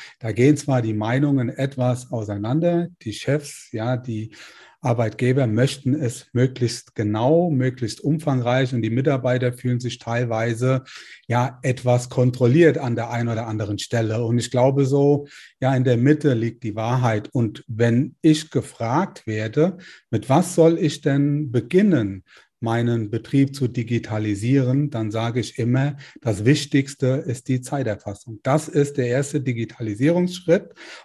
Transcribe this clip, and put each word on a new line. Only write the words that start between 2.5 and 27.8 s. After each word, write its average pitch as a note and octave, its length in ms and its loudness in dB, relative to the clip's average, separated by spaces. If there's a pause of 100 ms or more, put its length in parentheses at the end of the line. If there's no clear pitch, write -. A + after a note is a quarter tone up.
Die G#2+ 100 -8
Chefs, - 580 -6
ja, A#2 260 -2
die A2+ 340 -8 (480)
Arbeitgeber B2 680 0
möchten B2 480 0
es - 380 -4
möglichst B2 600 -2
genau, B2 560 2
möglichst B2+ 500 -2
umfangreich C3 760 0
und A2+ 80 -2
die A2 80 0
Mitarbeiter B2+ 600 0
fühlen B2 280 -2
sich B2 180 -8
teilweise A#2 880 -2 (440)
ja B2 360 0
etwas B2 460 0
kontrolliert B2+ 680 4
an A#2+ 180 -4
der A#2 140 -6
einen A#2+ 180 -4
oder A2+ 200 -4
anderen G#2+ 320 -4
Stelle. A2+ 440 -2
Und A#2 140 0
ich A2+ 140 -4
glaube C3+ 340 4
so, C#3+ 420 2 (320)
ja, C3+ 160 2
in C3 80 2
der B2 140 4
Mitte C#3+ 380 4
liegt A2+ 280 -4
die G#2 120 -6
Wahrheit. A2+ 580 0
Und A#2 340 -2
wenn A#2 540 0
ich D#3 300 2
gefragt C3 720 -4
werde, A2 540 -2 (320)
mit G#2+ 180 -2
was F3 240 2
soll E3 240 6
ich D#3+ 240 -2
denn C#3+ 500 0
beginnen, A#2+ 720 2 (360)
meinen A#2 520 -2
Betrieb C3+ 420 0
zu C3 140 -4
digitalisieren, A#2 1200 0
dann A2+ 220 -4
sage A#2 280 -4
ich - 200 -6
immer, C3 360 0 (260)
das G#2+ 220 -2
Wichtigste C#3 840 0
ist - 220 -8
die B2+ 120 -2
Zeiterfassung. A2 800 -8